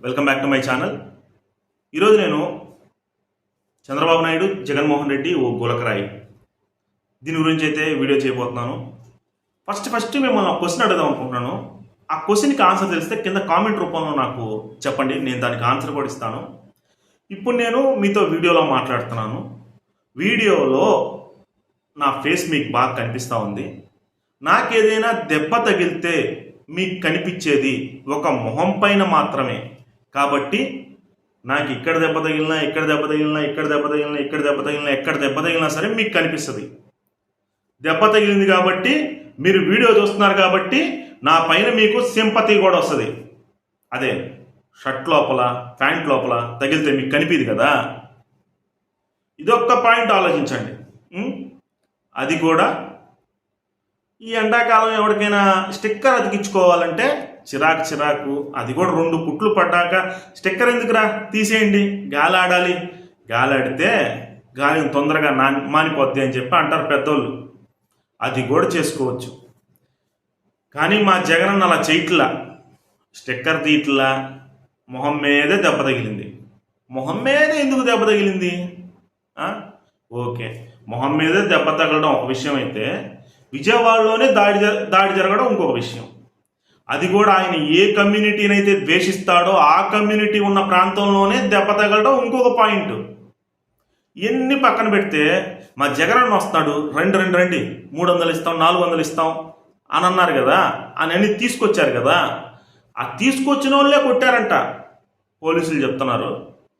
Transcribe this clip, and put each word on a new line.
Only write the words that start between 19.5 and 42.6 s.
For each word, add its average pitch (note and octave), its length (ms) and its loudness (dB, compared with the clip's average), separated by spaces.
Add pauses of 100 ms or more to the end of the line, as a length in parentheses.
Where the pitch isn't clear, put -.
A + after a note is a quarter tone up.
వీడియోలో F#3 640 2 (1160)
నా C#3 60 2 (140)
ఫేస్ E3 300 0
మీకు D3 240 -2
బాగా B2+ 240 0
కనిపిస్తా A#2+ 340 -6 (120)
ఉంది. B2 200 -8 (840)
నాకేదైనా A3 640 2 (220)
దెబ్బ D3+ 180 -2 (160)
తగిలితే E3+ 480 -2 (520)
మీకు F#3 320 -6
కనిపించేది C#3+ 1080 -2
ఒక D3 200 -4
మొహం C3+ 540 -2
పైన G3+ 220 2
మాత్రమే. C#3 540 -2 (560)
కాబట్టి C#3+ 460 -2 (840)
నాకు C3+ 280 -2
ఇక్కడ E3 260 -2
దెబ్బ D#3+ 200 0
తగిలినా, D#3 420 -2
ఇక్కడ D3+ 240 -2
దెబ్బ D3+ 220 0
తగిలినా, D3+ 340 0
ఇక్కడ D3 260 -4
దెబ్బ D3 200 0
తగిలినా, D3 320 -2
ఇక్కడ C#3+ 240 -6
దెబ్బ D3 180 0
తగిలినా, D3 300 -4
ఎక్కడ C#3 260 -2
దెబ్బ C#3 240 -2
తగిలినా E3 280 0
సరే D#3+ 260 -4
మీకు A3 180 -2
కనిపిస్తది. D#3+ 520 -4 (1160)
దెబ్బ D#3+ 240 0
తగిలింది G3+ 400 4
కాబట్టి, F#3 480 2 (460)
మీరు F#3 200 4
వీడియో A#3+ 300 4 (120)
చూస్తున్నారు G3 320 2
కాబట్టి, F#3+ 460 2 (420)
నా D#3+ 280 4
పైన G#3+ 240 2
మీకు A3 260 2
సింపతి G#3+ 580 2
కూడా F#3 200 4